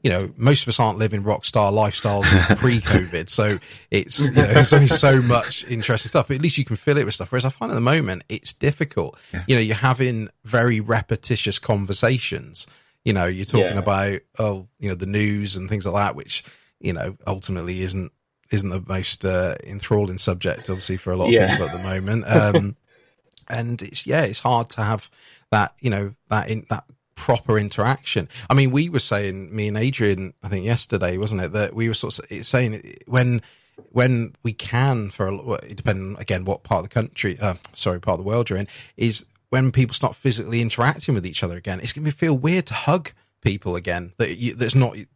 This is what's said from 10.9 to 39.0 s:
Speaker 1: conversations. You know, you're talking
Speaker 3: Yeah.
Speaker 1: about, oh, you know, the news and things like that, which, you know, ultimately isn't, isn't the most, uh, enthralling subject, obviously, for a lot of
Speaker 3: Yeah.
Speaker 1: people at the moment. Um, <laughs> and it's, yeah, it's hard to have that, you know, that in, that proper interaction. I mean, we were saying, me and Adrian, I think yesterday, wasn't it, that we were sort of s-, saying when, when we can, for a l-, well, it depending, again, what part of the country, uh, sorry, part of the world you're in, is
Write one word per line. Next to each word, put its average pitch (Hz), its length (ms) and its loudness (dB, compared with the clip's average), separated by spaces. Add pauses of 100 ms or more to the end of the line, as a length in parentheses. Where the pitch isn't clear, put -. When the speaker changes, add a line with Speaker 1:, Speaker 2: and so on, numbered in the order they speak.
Speaker 1:
conversations. 101 1080 -2 (380)
You 117 100 2
know, 90 120 2
you're 92 200 -4
talking 95 280 2
Speaker 3:
Yeah. 101 40 0
Speaker 1:
about, 98 420 0 (180)
oh, 101 300 -4 (100)
you 101 100 -4
know, 95 60 -2
the 90 120 -6
news 104 500 -2
and 95 120 -8
things 101 180 -4
like 92 80 -2
that, 101 220 0
which, - 280 -6 (360)
you 92 120 -4
know, 90 240 -6 (100)
ultimately 92 560 -4
isn't, 92 300 -6 (400)
isn't 98 180 0
the 92 160 -4
most, 95 380 -4
uh, 90 300 0 (100)
enthralling 98 540 -2
subject, 90 500 -2
obviously, 92 300 -4
for 90 140 -6
a 90 40 0
lot 92 120 0
of 117 40 6
Speaker 3:
Yeah. 104 200 6
Speaker 1:
people 85 140 0
at - 60 -8
the 87 100 -10
moment. 95 460 -4
Um, 104 480 4 (380)
<laughs> - 340 -20
and 117 340 -6
it's, - 240 -8
yeah, 147 160 0
it's - 180 -2
hard 117 300 0
to 113 120 -4
have 104 280 -2 (400)
that, 107 300 2
you 127 100 0
know, 101 240 -4 (140)
that 107 220 0
in, 110 200 -6
that 104 140 -4 (300)
proper 117 440 0
interaction. 104 680 -2 (200)
I 127 60 -10
mean, 135 160 4
we 151 180 0
were 156 120 -2
saying, 98 540 -4
me 107 140 -2
and 104 80 -4
Adrian, 104 560 0 (100)
I 101 60 -10
think 95 160 -4
yesterday, 95 540 0
wasn't 104 240 -2
it, 82 100 -4
that 104 220 -2
we 113 140 0
were 110 60 -2
sort - 240 -6
of - 120 -8
s-, 107 180 -6
saying 120 460 -2 (120)
when, 123 360 2 (480)
when 123 420 2 (100)
we 113 100 -4
can, 120 580 -2
for 98 160 -4
a 95 100 -2
l-, - 80 -12
well, 113 140 -4
it - 180 -14
depending, 95 420 -4
again, 92 260 -2
what 95 200 -2
part 95 200 0
of 95 40 -14
the - 60 -20
country, 107 460 -2
uh, 98 140 0 (200)
sorry, 87 260 -2
part 90 180 0
of 95 60 -8
the 98 40 -4
world 117 220 0
you're 95 80 -2
in, 101 100 -6 (280)
is 113 300 -2 (240)